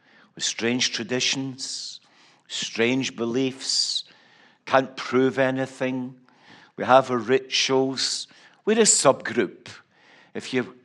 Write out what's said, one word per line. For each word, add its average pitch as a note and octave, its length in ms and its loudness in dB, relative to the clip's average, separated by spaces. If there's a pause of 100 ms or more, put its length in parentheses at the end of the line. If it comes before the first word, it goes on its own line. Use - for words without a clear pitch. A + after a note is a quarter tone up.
(340)
with F2+ 80 -16
strange B2 480 0
traditions, B2+ 1120 -6 (480)
strange A#2+ 640 -2
beliefs, B2 880 -2 (640)
can't C3+ 300 2
prove C3 420 2
anything. C3 800 -2 (600)
We - 60 -6
have B2+ 260 6
our B2+ 100 0
rituals. C3 1080 0 (380)
We're A3 160 4
a - 20 8
subgroup. - 840 2 (680)
If - 180 -10
you're B2+ 120 0 (200)